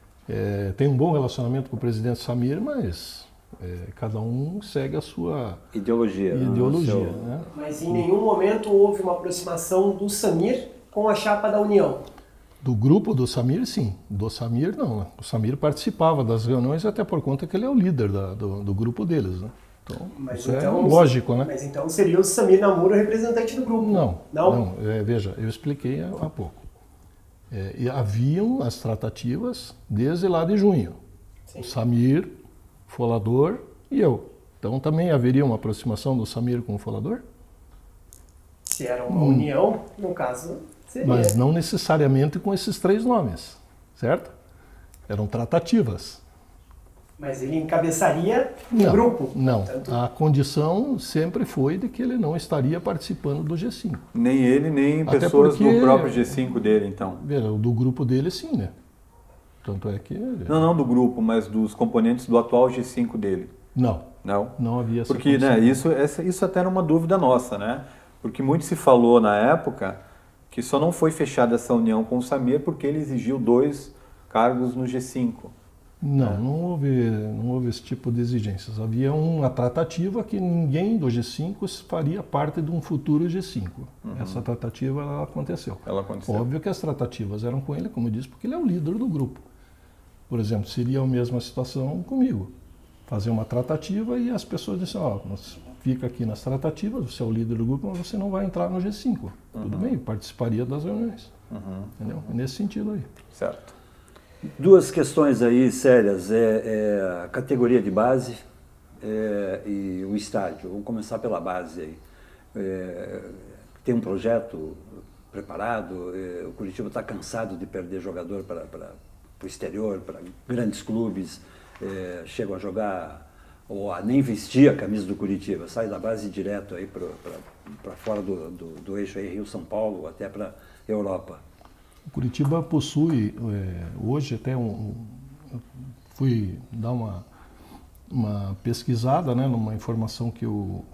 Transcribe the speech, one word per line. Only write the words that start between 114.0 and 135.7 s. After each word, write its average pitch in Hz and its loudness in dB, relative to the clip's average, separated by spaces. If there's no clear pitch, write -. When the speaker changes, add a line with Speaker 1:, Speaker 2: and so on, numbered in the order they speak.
Speaker 2:
preparado, 92 -8
é, 90 -10
o 90 -14
Curitiba 104 -10
tá 117 -8
cansado 104 -10
de 92 -10
perder 92 -10
jogador 90 -10
pra, 87 -12
pra, 82 -16
pro 95 -14
exterior, 95 -6
pra 80 -14
grandes 120 -4
clubes, 107 -4
é, 92 -10
chegam 98 -6
a 95 -8
jogar 92 -6
ou 101 -6
a 87 -6
nem 123 2
vestir 127 4
a - 4
camisa 101 -4
do 98 -4
Curitiba, 98 -4
sai 113 -4
da 101 -6
base 107 -6
direto 98 -8
aí 92 -10
pro, 90 -10
pra, 85 -14
pra 92 -14
fora 104 -4
do, 87 -6
do, 82 -14
do 95 -10
eixo 101 -8
aí 98 -8
Rio-São 95 -10
Paulo, 101 -4
até 95 -12
pra 101 -10
Europa. 95 -4
Speaker 1:
O 147 -14
Curitiba 143 -2
possui, 143 0
é, 92 -6
hoje 127 -4
até 131 -6
um, 107 -6
um, 127 -10